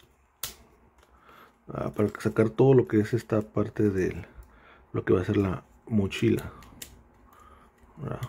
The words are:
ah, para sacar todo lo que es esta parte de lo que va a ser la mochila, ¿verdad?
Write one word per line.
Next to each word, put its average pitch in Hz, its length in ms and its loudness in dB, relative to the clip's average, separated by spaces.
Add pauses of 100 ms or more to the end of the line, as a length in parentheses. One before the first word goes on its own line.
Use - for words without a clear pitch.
(1700)
ah, - 240 -6
para 104 180 0 (120)
sacar 110 300 0
todo 131 220 4
lo 123 140 6
que 107 140 2
es 104 140 0
esta 110 280 -2
parte 107 480 -2
de 85 340 -2 (680)
lo 113 120 -6
que 113 80 0
va 95 100 4
a - 20 -8
ser 104 140 0
la 95 260 -2 (240)
mochila, 104 640 0 (1400)
¿verdad? - 320 -10